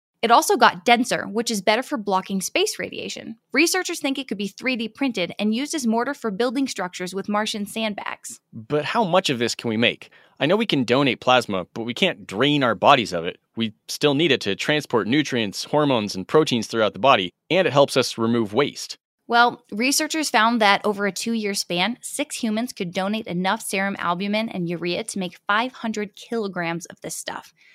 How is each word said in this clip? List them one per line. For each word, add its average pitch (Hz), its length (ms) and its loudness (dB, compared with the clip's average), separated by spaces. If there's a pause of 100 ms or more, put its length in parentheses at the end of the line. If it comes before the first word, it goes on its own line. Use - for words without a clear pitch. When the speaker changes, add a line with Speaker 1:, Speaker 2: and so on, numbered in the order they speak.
(200)
Speaker 1:
It 233 120 2
also 320 240 6
got 220 280 4
denser, 240 420 2
which 208 240 -4
is 202 120 -2
better 220 200 2
for 285 140 -6
blocking 196 440 -2
space - 380 -2
radiation. - 600 -10 (140)
Researchers 339 480 0
think 277 180 -2
it 269 80 -8
could 196 120 -6
be 202 100 -4
three - 260 -4
D 226 140 -4
printed 220 500 -2
and 214 160 0
used 277 200 -4
as 262 120 -2
mortar 233 280 0
for 226 180 -6
building 240 340 -2
structures 180 480 -8
with 190 140 -6
Martian 208 380 -2
sandbags. - 760 -8 (120)
Speaker 2:
But 143 320 -2
how 226 200 0
much 180 260 2
of 127 80 0
this 117 160 0
can - 140 -6
we 110 80 0
make? 113 340 2 (300)
I 139 60 2
know 180 100 4
we 226 100 0
can 143 160 2
donate 123 380 2
plasma, 107 520 2
but 113 120 -8
we 120 100 -8
can't 131 320 0
drain 139 380 2
our 113 100 2
bodies 104 380 4
of 85 120 -2
it. 85 140 -8 (160)
We 113 200 -4 (120)
still 143 280 0
need 151 180 2
it 110 80 2
to 98 160 -2
transport 127 500 0
nutrients, 120 580 0
hormones, 131 520 0
and 92 100 -8
proteins 143 400 4
throughout 110 280 0
the 95 40 -12
body, 107 320 4 (200)
and 175 160 4
it 127 60 -2
helps 139 240 4
us 127 200 0
remove 113 380 0
waste. - 420 -4 (320)
Speaker 1:
Well, 240 420 4
researchers 285 600 -2
found 233 300 4
that 202 240 4
over 202 220 -2
a 196 60 -2
two-year 208 420 -4
span, 185 460 -2
six - 360 -8
humans 226 360 -4
could 175 200 -8
donate 208 340 -4
enough 190 340 -2
serum 196 380 -4
albumin 202 500 -2
and 180 200 -6
urea 175 360 -4
to - 140 -8
make 180 280 -6
five 233 280 0
hundred 208 420 -6
kilograms 175 720 -6
of - 160 -18
this - 120 -10
stuff. - 380 -10 (220)